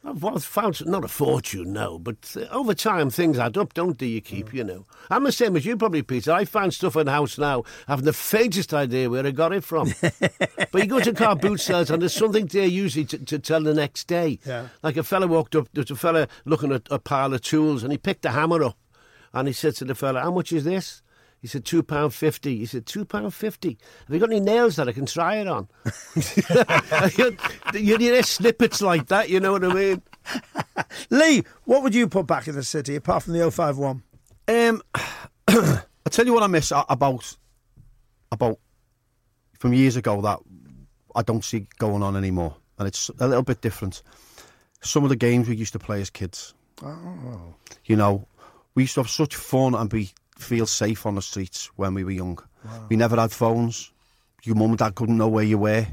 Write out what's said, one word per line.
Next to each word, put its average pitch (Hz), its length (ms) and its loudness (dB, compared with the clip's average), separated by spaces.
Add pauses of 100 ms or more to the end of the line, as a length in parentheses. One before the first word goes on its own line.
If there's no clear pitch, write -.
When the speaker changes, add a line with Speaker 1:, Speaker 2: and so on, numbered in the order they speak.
Speaker 1:
I've, 202 160 -10
well, 214 140 -4
I've 156 80 -4
found, 202 420 -4
not 170 200 -2
a - 20 -12
fortune, 104 640 -2
no, 101 240 -6
but, 104 380 -12
uh, - 60 -8 (100)
over 240 220 -2
time 165 360 0
things 156 300 0
add 120 180 0
up, 196 160 -2
don't 170 240 -2
they, 131 100 -6
you 113 140 -4
keep, 107 280 -10
Speaker 2:
Mm. 120 40 -16
Speaker 1:
you 127 120 -6
know. 92 200 -10 (240)
I'm 233 140 2
the 277 80 2
same 214 240 2
as 139 100 0
you 226 120 -2
probably, 185 260 0
Peter. 127 300 -2
I 196 100 2
find 190 300 -2
stuff 160 240 -2
in 156 80 2
the 135 80 0
house 147 240 -2
now, 139 260 0 (240)
I 139 60 -2
haven't 131 120 -2
the 151 80 4
faintest 202 600 0
idea 131 360 0
where 131 160 -2
I 139 60 0
got 165 220 0
it 196 100 -2
from. 156 340 -2
Speaker 2:
<laughs> - 40 -6 (720)
Speaker 1:
But 190 100 2
you 202 60 0
go 247 120 2
to 226 140 2
car 220 220 2
boot 190 260 0
sales 175 280 0
and 165 120 2
there's 175 120 0
something 214 340 2
there 196 180 0
usually 180 400 0
to, - 140 -8
to 143 200 -6
tell 160 220 0
the 156 120 2
next 151 340 -2
day. 170 380 -2
Speaker 2:
Yeah. 123 220 -8 (140)
Speaker 1:
Like 156 160 -2
a 156 60 -2
fella 185 240 0
walked 160 280 2
up, 139 180 2
there 143 100 -4
was - 80 -8
a 139 40 -8
fella 165 320 2 (180)
looking 143 280 0
at 123 180 -4
a 139 80 -2
pile 135 340 -2
of 127 80 -2
tools 156 420 2
and 135 80 -4
he 147 60 -2
picked - 280 -4
a 135 60 0
hammer 160 320 2
up 120 140 -2 (560)
and 131 140 -2
he 131 60 -2
said 151 220 0
to 131 100 -10
the 131 100 -4
fella, 131 260 -2
"How 170 100 -2
much 180 200 -2
is 160 120 0
this?" 180 380 -4 (400)
He 120 60 -16
said, - 180 -8
"two 170 180 0
pound 147 300 -2
fifty." 147 440 -2
He 110 80 -6
said, 117 220 -10
"Two 208 180 -8
pound 208 300 -6
fifty? 190 420 -6 (300)
Have 135 80 -6
you 170 40 2
got 226 120 4
any 214 80 2
nails 208 380 4
that 143 100 0
I 120 60 -2
can 135 120 -4
try 170 300 0
it 208 120 -4
on?" 113 200 -4 (180)
<laughs> - 1300 2
You, 247 200 4 (360)
you 214 240 2
hear 240 260 4
snippets - 580 2
like 170 260 2
that, 190 220 2
you 185 100 2
know 190 140 2
what 185 100 0
I 180 100 2
mean? 190 280 0 (540)
Speaker 2:
<laughs> - 540 -8
Lee, 285 340 6 (220)
what 262 180 4
would 262 120 2
you 240 120 4
put 175 200 0
back 143 200 -2
in 151 80 -8
the 139 80 -6
city, 139 320 -4
apart - 280 -2
from 170 100 -6
the 170 80 2
oh 165 100 4
five 147 260 -2
one? 135 260 -4 (440)
Speaker 3:
Um, 233 400 4
<clears throat> - 600 -6
I'll 165 360 6 (260)
tell 233 160 4
you 247 80 4
what 226 100 6
I 208 40 4
miss 165 240 2
a-, 143 180 2
about, 131 460 0 (960)
about 113 280 0 (1000)
from 123 140 2
years 131 220 6
ago 104 260 0
that 101 180 0 (760)
I 117 60 0
don't 110 220 0
see 107 240 -6 (100)
going 104 260 0
on 98 120 0
anymore, 90 400 -2 (240)
and 98 80 -4
it's - 220 -6 (100)
a 127 80 2
little 127 160 2
bit 123 180 -4
different. 101 400 -6 (800)
Some - 220 0
of 139 60 2
the 135 60 4
games 120 320 2
we 120 80 -2
used 110 180 -8
to 101 60 -8
play 104 220 -6
as 98 80 -8
kids. - 440 -12 (300)
Speaker 2:
Oh. 131 680 -14 (320)
Speaker 3:
You 110 100 4
know, 101 320 2 (480)
we 131 80 4
used 131 120 -2
to 139 60 0
have 120 80 -4
such - 260 -2
fun 131 400 0
and 110 140 -2
be, 107 220 -2 (260)
feel 113 280 -2
safe 107 400 -2
on 104 100 -2
the 98 60 -4
streets - 540 -10
when 98 180 -2
we 95 100 -4
were 92 80 -6
young. 90 280 -6 (260)
Speaker 2:
Wow. 110 240 -16
Speaker 3:
We 113 80 2
never 117 180 4
had 113 160 2
phones. 117 600 0 (520)
Your 113 120 0
mum 107 160 4
and 113 60 2
dad 107 180 0
couldn't 113 220 0
know 110 120 4
where 110 160 2
you 107 120 2
were. 107 360 0